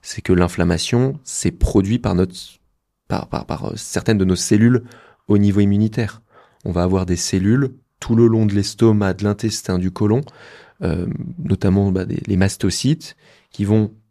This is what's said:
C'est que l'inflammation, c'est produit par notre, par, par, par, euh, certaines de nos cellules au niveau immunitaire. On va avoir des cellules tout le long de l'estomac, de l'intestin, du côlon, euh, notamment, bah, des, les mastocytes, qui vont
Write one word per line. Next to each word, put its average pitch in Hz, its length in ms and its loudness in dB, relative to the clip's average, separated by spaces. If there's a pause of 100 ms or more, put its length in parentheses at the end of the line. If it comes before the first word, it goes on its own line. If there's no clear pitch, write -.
C'est - 200 -12
que 92 120 2
l'inflammation, 90 880 0
c'est - 280 -4
produit 107 480 0
par 95 160 -2
notre, 92 200 0 (720)
par, - 200 -6
par, - 180 -8
par, - 200 -8
euh, - 100 -6
certaines - 420 -4
de 95 80 0
nos 92 100 2
cellules 113 480 2 (440)
au 104 100 4
niveau 101 220 4
immunitaire. 104 640 0 (440)
On - 60 -4
va 87 120 0
avoir 92 220 0
des 90 120 0
cellules 113 580 0 (240)
tout 117 160 -2
le 117 120 6
long 110 180 4
de 101 80 0
l'estomac, 104 600 2
de 95 100 -6
l'intestin, 101 560 -2
du 92 120 -2
côlon, 104 300 0 (600)
euh, 87 260 -4 (320)
notamment, 98 520 0
bah, 92 140 -2
des, - 200 -6
les 98 120 0
mastocytes, 98 760 -2 (360)
qui 104 140 -6
vont 107 280 0 (180)